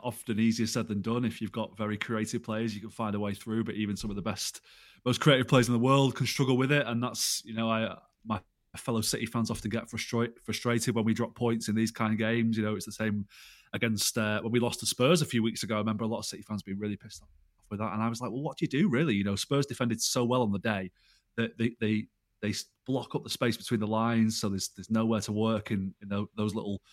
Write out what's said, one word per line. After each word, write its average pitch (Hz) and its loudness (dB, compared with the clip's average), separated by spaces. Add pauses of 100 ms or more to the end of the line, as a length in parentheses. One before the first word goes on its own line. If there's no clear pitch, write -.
often 113 -4
easier 113 4
said 113 -2
than 101 -2
done. 120 -2
If 107 -4
you've 107 -6
got - -6
very 107 -2
creative 113 -2
players, 110 -2
you 104 -8
can 110 -12
find 107 -4
a 104 -2
way 101 -4
through, 113 -2
but 110 -4
even 104 -2
some 110 -6
of 101 -6
the 95 -4
best, - -6 (420)
most 123 2
creative 131 6
players 123 6
in 123 2
the 117 4
world 131 4
can 127 0
struggle 131 2
with 131 2
it, 147 2
and 120 -2
that's, - -2
you 113 -12
know, 113 0
I, 110 0 (300)
my 110 -4 (380)
fellow 113 -2
City 117 -2
fans 113 -2
often 110 -6
get 113 -4
frustra-, 117 -2 (120)
frustrated 120 0
when 110 2
we 113 4
drop 113 -2
points 117 0
in 104 0
these 110 2
kind 110 0
of 104 0
games. 113 2
You 110 0
know, 107 -2
it's 98 -8
the 107 -10
same 104 -2 (480)
against, 113 0
uh, 107 0
when 107 -2
we 120 4
lost 120 0
to 113 -6
Spurs 151 4
a 147 2
few 117 2
weeks 113 0
ago. 104 -2
I 107 2
remember 110 0
a 107 -2
lot 110 -4
of 98 -8
City 101 -10
fans 104 -6
being 98 -6
really 104 -4
pissed - -18
off - -20 (420)
with 101 -4
that, 104 -2
and 107 0
I 117 2
was 117 -4
like, 113 -4
"Well, 127 -4
what 139 -4
do - 0
you - 0
do, 160 4
really?" 131 2
You 98 2
know, 98 0
Spurs 139 0
defended 120 -2
so - 2
well 123 4
on 110 2
the 98 0
day 95 -2 (460)
that 113 -2
they, 120 2
they, 107 0 (360)
they 104 0
s-, - -6 (200)
block 131 -2
up - -4
the 117 -10
space 117 0
between - 0
the 107 0
lines, 110 2
so 110 0
there's, 98 -2
there's 95 -14
nowhere 110 2
to 104 -4
work 110 0
in, 95 0 (100)
in 101 -14
tho-, 101 -2
those 107 0
little 101 -4 (120)